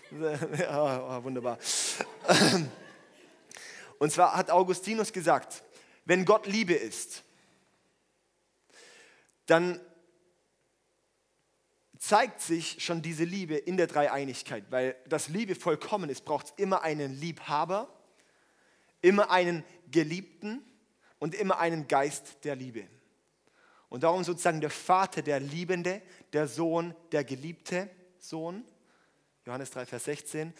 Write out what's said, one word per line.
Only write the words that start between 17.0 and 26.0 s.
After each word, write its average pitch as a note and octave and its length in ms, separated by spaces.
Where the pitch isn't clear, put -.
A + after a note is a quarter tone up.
Liebhaber, E3 680
immer G3+ 300
einen F3 340
Geliebten F3+ 720
und D#3+ 160
immer G3 240
einen E3 300
Geist D3 560
der C#3+ 120
Liebe. A2+ 300
Und B2+ 140
darum E3+ 220
sozusagen E3 360
der D3+ 80
Vater, F#3 540
der C#3+ 180
Liebende, F3 640